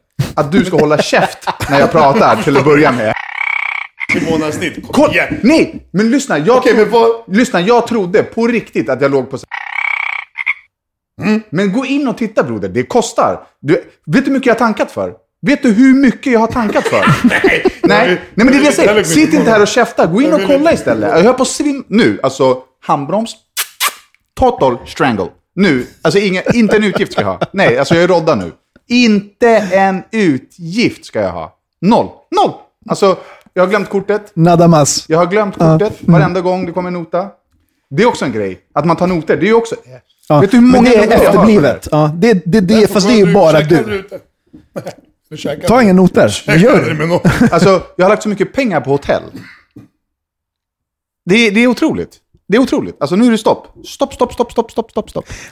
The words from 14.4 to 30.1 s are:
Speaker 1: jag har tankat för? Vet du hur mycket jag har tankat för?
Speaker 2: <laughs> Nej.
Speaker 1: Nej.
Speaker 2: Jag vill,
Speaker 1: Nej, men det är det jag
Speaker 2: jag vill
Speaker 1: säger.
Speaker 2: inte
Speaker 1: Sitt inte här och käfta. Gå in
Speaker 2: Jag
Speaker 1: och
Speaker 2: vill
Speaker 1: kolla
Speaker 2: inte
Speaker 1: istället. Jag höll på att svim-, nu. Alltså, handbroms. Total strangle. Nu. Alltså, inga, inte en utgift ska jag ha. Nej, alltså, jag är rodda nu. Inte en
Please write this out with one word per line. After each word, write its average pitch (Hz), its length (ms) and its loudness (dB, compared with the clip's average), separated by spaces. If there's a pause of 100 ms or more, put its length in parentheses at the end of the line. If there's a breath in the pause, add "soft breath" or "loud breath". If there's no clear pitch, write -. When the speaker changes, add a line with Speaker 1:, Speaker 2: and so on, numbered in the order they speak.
Speaker 1:
jag 233 80 4
har 226 40 -2
tankat 220 320 -2
för? 92 240 -8 (320)
Vet 240 160 0
du 240 100 2
hur 262 220 4
mycket 269 380 0
jag 220 80 2
har 226 60 0
tankat 226 400 -2
för? - 180 0 (140)
Speaker 2:
<laughs> - 100 0
Nej. - 340 0 (200)
Speaker 1:
Nej. 202 160 2
Speaker 2:
Jag 240 100 2
vill, 180 100 0 (160)
Speaker 1:
Nej, 220 120 2
men - 0 -
det 262 60 4
är 277 80 2 (100)
det 285 60 -2
jag 311 100 2
Speaker 2:
jag 208 80 2
vill 208 100 0
Speaker 1:
säger. 165 160 0
Speaker 2:
inte 311 100 2
Speaker 1:
Sitt 311 100 0
inte - 100 2
här 208 120 4
och 196 60 2
käfta. 240 380 0
Gå 180 160 0
in 311 60 0
Speaker 2:
Jag 320 60 2
Speaker 1:
och 294 60 0
Speaker 2:
vill 196 60 -4
Speaker 1:
kolla 285 120 2 (120)
Speaker 2:
inte 285 40 2
Speaker 1:
istället. 110 360 -2
Jag 165 140 4
höll 240 100 4
på 254 80 -2
att 247 60 0
svim-, 277 400 -4
nu. 175 340 2
Alltså, 131 360 0 (280)
handbroms. 170 500 -4 (1040)
Total 147 460 0
strangle. 113 400 -4 (280)
Nu. 156 320 0 (160)
Alltså, 160 180 0
inga, 185 220 -2
inte 214 340 2
en 214 80 0
utgift 196 280 -4
ska - 80 -4
jag 98 80 -4
ha. 95 120 -6 (120)
Nej, 143 260 0
alltså, 143 160 0
jag 170 100 4
är 180 40 2
rodda 165 260 0
nu. 90 180 -6 (360)
Inte 233 600 0 (240)
en 190 380 0